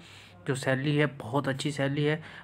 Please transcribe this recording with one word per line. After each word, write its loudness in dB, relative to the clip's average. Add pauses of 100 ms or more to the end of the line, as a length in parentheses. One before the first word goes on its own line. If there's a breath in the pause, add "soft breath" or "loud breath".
(460 loud breath)
जो 0
सैलरी 2
है, 6
बहुत -2
अच्छी -2
सैलरी 0
है। 0 (220 loud breath)